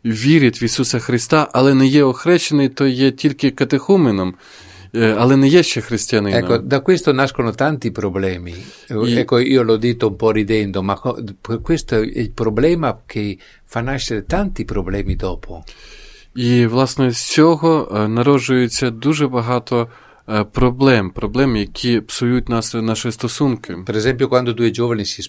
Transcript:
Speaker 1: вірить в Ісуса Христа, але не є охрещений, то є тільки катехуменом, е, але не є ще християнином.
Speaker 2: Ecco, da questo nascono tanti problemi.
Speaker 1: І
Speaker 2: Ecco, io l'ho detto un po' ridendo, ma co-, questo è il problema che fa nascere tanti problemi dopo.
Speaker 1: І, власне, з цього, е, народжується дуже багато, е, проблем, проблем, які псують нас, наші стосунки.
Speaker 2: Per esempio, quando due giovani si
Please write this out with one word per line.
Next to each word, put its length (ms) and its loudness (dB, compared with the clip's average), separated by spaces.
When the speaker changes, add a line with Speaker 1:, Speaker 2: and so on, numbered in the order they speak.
Speaker 1:
вірить 560 2
в 20 0
Ісуса 360 -2
Христа, 540 0
але 200 4
не 140 4
є 160 4
охрещений, 680 2
то 180 -2
є 240 2
тільки 400 -2
катехуменом, 840 0
е, 240 2
але 180 6
не 100 6
є 160 6
ще 180 -4
християнином. 640 0
Speaker 2:
Ecco, 240 0
da 140 0
questo 320 2
nascono 420 -2
tanti 360 -2
problemi. 600 -4
Speaker 1:
І 100 2
Speaker 2:
Ecco, 220 2
io 240 4
l'ho 140 4
detto 300 0
un 100 -2
po' 140 2
ridendo, 500 0
ma 200 -2
co-, 160 -6
questo 260 -2
è 40 2
il 60 -8
problema 580 0
che 240 -6
fa 80 -4
nascere 440 -4
tanti 400 -4
problemi 500 -4
dopo. 480 -8
Speaker 1:
І, 300 4
власне, 460 0
з 220 -6
цього, 600 4
е, 120 0
народжується 840 2
дуже 380 0
багато, 600 -2
е, 140 0
проблем, 640 2
проблем, 460 -2
які 460 -2
псують 480 -2
нас, 240 -2
наші 380 -4
стосунки. 600 -4
Speaker 2:
Per 220 -8
esempio, 340 0
quando 240 0
due 180 0
giovani 340 -2
si 240 -10